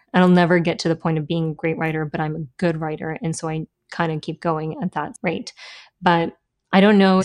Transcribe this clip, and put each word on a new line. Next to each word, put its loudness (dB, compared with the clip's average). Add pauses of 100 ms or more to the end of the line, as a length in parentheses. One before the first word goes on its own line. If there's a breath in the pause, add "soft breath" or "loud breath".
(140)
I'll 4
never 6
get -2
to -2
the 0
point -2
of -6
being -2
a -8
great -6
writer, -4
but -6
I'm -4
a -8 (100)
good -2
writer. -8
And -4
so -8
I -6 (240)
kind -2
of -6
keep -10
going -4
at -4
that -6 (100)
rate." -6 (480 loud breath)
But 2 (340)
I 4
don't 6
know 6